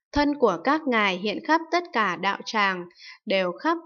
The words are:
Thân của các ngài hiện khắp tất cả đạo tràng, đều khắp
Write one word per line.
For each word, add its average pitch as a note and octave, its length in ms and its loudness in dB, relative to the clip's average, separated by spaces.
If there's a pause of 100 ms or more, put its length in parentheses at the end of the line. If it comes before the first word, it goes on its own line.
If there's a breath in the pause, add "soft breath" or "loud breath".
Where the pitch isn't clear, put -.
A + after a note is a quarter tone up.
(120)
Thân D4 280 2
của F#3+ 240 4
các D4+ 240 2
ngài G#3 300 2
hiện G3+ 280 -6
khắp D#4+ 160 2 (100)
tất F4 120 0 (100)
cả G3+ 220 0
đạo F#3+ 300 -2
tràng, F#3+ 400 0 (400 loud breath)
đều F#3+ 260 0
khắp D#4 340 -2